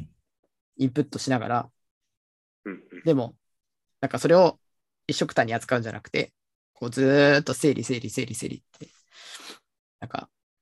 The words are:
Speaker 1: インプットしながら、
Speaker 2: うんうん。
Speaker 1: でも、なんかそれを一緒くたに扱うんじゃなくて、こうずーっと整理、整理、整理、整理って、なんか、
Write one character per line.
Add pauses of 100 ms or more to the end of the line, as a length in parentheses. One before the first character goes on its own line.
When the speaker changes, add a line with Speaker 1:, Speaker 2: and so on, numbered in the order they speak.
(760)
Speaker 1:
イ
ン
プ
ッ
ト
し
な
が
ら、 (960)
Speaker 2:
う
ん
う
ん。
Speaker 1:
で
も、 (680)
な
ん
か
そ
れ
を (480)
一
緒
く
た
に
扱
う
ん
じ
ゃ
な
く
て、 (420)
こ
う
ず
ー
っ
と
整
理、
整
理、
整
理、
整
理
っ
て、 (1120)
な
ん
か、 (340)